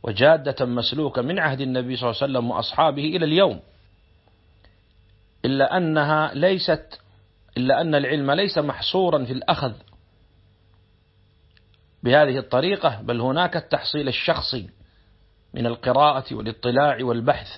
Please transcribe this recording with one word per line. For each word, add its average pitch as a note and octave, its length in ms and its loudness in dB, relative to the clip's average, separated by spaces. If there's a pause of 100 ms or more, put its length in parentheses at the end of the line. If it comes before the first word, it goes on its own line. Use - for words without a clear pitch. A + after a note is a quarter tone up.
وجادة C3+ 600 2
مسلوكة B2 560 -2
من E3+ 180 -2
عهد C#3 220 -2
النبي B2+ 340 -4
صلى A#2+ 140 -2
الله A2 120 -4
عليه C#3 100 -2
وسلم A#2+ 200 -2
وأصحابه C#3+ 520 0
إلى E3 220 -2
اليوم، D#3 340 2 (1900)
إلا C3+ 320 2
أنها D#3 560 2
ليست، E3+ 680 0 (560)
إلا B2+ 240 2
أن D#3+ 140 0
العلم C#3 360 0
ليس F#3+ 260 0
محصورا D3+ 680 0
في B2 80 -6
الأخذ C3 400 -2 (2250)
بهذه C3+ 340 4
الطريقة، C3+ 640 -2
بل A#2 200 -4
هناك E3 360 -2
التحصيل - 500 -4
الشخصي B2+ 640 -4 (840)
من B2 120 -2
القراءة C3 720 2
والاطلاع A#2+ 680 0
والبحث. A#2+ 460 0 (100)